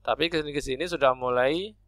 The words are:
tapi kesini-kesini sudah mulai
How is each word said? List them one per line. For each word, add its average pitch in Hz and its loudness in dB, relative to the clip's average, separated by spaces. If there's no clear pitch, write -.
tapi 147 0
kesini-kesini 147 -4
sudah 139 4
mulai 127 0